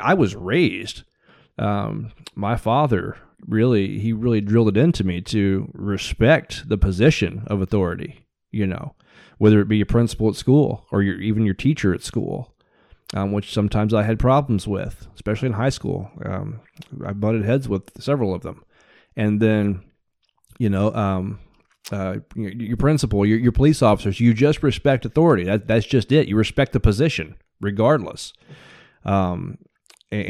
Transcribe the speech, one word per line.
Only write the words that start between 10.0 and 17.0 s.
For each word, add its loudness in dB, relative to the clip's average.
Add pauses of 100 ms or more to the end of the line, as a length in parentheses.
at -2
school 2
or 2
your, -2
even -2
your 0
teacher 0
at -4
school, -8 (580)
um, -4
which -4
sometimes 0
I 2
had -2
problems 2
with, -6
especially -4
in -2
high 0
school. -6 (140)
Um, -10 (440)